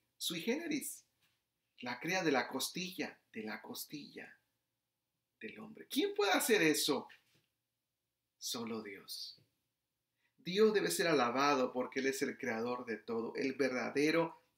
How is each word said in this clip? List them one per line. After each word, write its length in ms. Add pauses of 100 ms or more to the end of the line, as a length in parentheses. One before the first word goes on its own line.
(160)
sui 240
generis. 640 (760)
La 180
crea 240
de 100
la 160
costilla, 680 (140)
de 100
la 180
costilla 760 (1040)
del 180
hombre. 300
¿Quién 260
puede 180
hacer 300
eso? 460 (1300)
Solo 460
Dios. 580 (960)
Dios 360
debe 180
ser 180
alabado 640
porque 280
Él 60
es 160
el 160
creador 480
de 100
todo, 380
el 200
verdadero 840 (180)